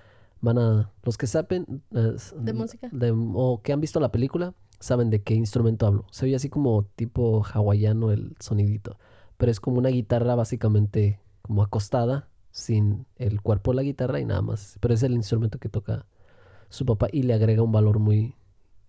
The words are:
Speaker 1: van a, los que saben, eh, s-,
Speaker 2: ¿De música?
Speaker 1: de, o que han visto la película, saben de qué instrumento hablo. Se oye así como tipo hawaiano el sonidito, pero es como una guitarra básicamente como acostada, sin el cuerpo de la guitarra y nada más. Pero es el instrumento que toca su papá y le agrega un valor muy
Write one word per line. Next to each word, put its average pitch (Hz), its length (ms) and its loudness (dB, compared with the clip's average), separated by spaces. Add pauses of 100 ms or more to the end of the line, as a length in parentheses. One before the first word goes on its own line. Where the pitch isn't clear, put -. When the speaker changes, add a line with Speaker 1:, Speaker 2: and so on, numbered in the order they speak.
(420)
Speaker 1:
van 117 160 2
a, 110 340 2 (120)
los 117 140 -4
que 127 100 -4
saben, 160 560 -4 (120)
eh, 113 200 2
s-, - 200 -14
Speaker 2:
¿De 113 180 -4
música? 226 380 -8
Speaker 1:
de, 120 240 0
o 117 480 0
que 143 100 -2
han 147 80 -2
visto 160 180 -4
la 131 120 0
película, 175 440 -2 (240)
saben 120 320 0
de 104 100 2
qué 110 140 0
instrumento 113 500 2
hablo. 101 240 2
Se - 160 -6
oye 135 100 2
así 135 140 -4
como 117 340 2 (120)
tipo 117 480 0
hawaiano 107 680 2
el 104 280 -4
sonidito, 101 580 -2 (400)
pero 117 140 2
es 107 80 -6
como 123 180 -2
una 127 120 2
guitarra 123 440 0
básicamente 107 840 2 (240)
como 101 180 0
acostada, 120 640 -2 (260)
sin 104 520 0 (100)
el 104 260 -4
cuerpo 110 300 0
de 123 60 0
la 135 60 0
guitarra 139 360 -4
y 131 60 -4
nada 98 160 -2
más. 107 400 -8
Pero 120 120 2
es 113 100 2
el 127 100 2
instrumento 113 460 -2
que 113 100 -8
toca - 360 -6 (640)
su - 160 -8
papá 110 260 2
y 143 120 0
le 123 100 2
agrega 110 300 4
un 113 80 2
valor 107 280 4
muy 107 360 2 (540)